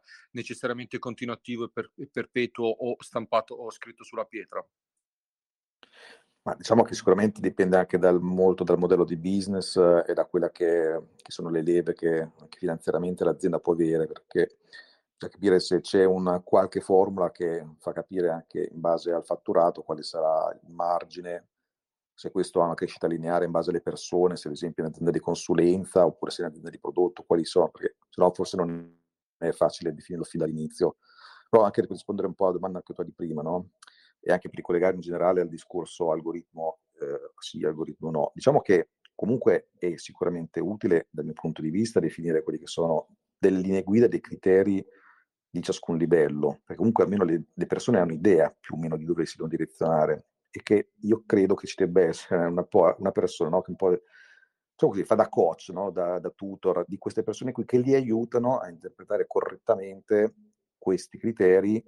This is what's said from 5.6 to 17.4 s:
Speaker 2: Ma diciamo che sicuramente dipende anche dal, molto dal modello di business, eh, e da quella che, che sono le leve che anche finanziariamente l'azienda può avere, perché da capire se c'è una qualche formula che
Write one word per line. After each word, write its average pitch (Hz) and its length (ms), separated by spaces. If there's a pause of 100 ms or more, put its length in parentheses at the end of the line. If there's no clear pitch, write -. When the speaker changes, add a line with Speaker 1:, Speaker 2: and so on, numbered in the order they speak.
Speaker 2:
Ma - 100
diciamo 113 280
che - 120
sicuramente 104 460
dipende 92 360
anche 92 220
dal, 90 220
molto 92 420
dal 87 160
modello 87 260
di 85 120
business, 95 600
eh, 87 300
e 87 60
da 82 140
quella 87 240
che, 82 500 (160)
che - 140
sono 85 180
le 82 140
leve 85 320
che 82 260
anche - 380
finanziariamente 90 640
l'azienda 85 360
può 90 120
avere, 80 340
perché - 520 (640)
da - 60
capire 92 320
se 90 200
c'è 95 240
una 92 360
qualche 95 400
formula 95 500
che 82 340 (140)